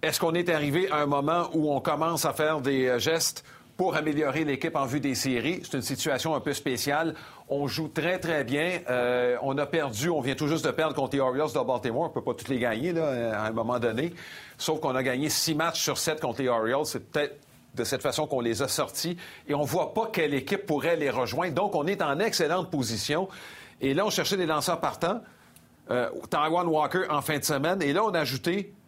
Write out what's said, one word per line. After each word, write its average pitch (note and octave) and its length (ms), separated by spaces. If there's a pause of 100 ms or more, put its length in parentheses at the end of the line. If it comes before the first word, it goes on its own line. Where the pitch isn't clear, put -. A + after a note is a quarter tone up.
est-ce D3+ 160
qu'on E3 140
est F3 160
arrivé D3+ 420
à D3+ 60
un D3 80
moment C#3+ 480
où D3+ 180
on C3+ 80
commence D#3+ 460
à C#3 80
faire D#3 280
des, C3 260
euh, B2 120
gestes D#3+ 440 (340)
pour F3+ 180
améliorer D3+ 480
l'équipe D3+ 320
en C#3 100
vue C3+ 140
des C3+ 160
séries ? C3 480
C'est - 140
une B2 60
situation C#3+ 520
un C3 40
peu C#3 140
spéciale. C#3+ 600 (360)
On C#3+ 180
joue D3+ 200
très, E3+ 320
très D#3+ 240
bien. D3+ 360 (100)
Euh, B2 520
on C3+ 160
a D3 80
perdu, C#3 440
on D#3+ 120
vient C3 140
tout D3+ 120
juste D#3+ 180
de D#3 60
perdre D#3 240
contre C#3 200
les C#3 60
Orioles C3+ 320
de C#3+ 60
Baltimore. B2 460
On D3+ 40
peut B2 140
pas B2+ 100
toutes - 160
les C3+ 100
gagner, A#2+ 340
là, A#2+ 500
à G#2+ 40
un A2 40
moment A2+ 280
donné. B2 340 (440)
Sauf D#3+ 220
qu'on C#3+ 160
a C3 80
gagné C3 260
six D#3+ 260
matchs D#3+ 260
sur - 160
sept D#3 220
contre B2+ 220
les B2+ 80
Orioles. A#2+ 360
C'est - 260
peut-être D3 260 (380)
de A#2 80
cette B2+ 180
façon D3 260
qu'on B2+ 140
les A2+ 200
a C3+ 60
sortis. D#3+ 500 (300)
Et C#3+ 60
on C#3+ 100
voit C#3+ 300
pas A3 180
quelle D3+ 220
équipe F#3+ 320
pourrait D#3 300
les D3 140
rejoindre. B2+ 440
Donc, F#3 220
on D3 120
est G3 140
en D3 180
excellente F3+ 520
position. C#3+ 560 (540)
Et C3+ 120
là, F3+ 120
on G#3+ 40
cherchait F#3 280
des F3+ 100
lanceurs D#3+ 320
partants. E3+ 420 (680)
Euh, B2 200 (200)
Taijuan E3 380
Walker D#3 420
en D3 120
fin D3+ 180
de C#3 40
semaine. D#3 380
Et C#3+ 120
là, F3 100
on F3 100
a E3+ 60
ajouté D#3 540 (140)